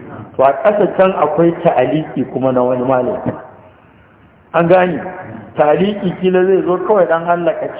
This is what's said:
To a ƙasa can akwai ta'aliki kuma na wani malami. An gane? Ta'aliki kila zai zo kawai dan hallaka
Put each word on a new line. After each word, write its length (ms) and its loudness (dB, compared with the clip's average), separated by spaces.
To 80 2
a 80 6
ƙasa 340 2
can 160 4
akwai 380 2
ta'aliki 680 0
kuma 200 -2
na 100 2
wani 220 0
malami. 480 -2
An 140 2
gane? 320 4
Ta'aliki 640 0
kila 260 2
zai 160 2
zo 140 0
kawai 220 2
dan 160 0
hallaka 440 -2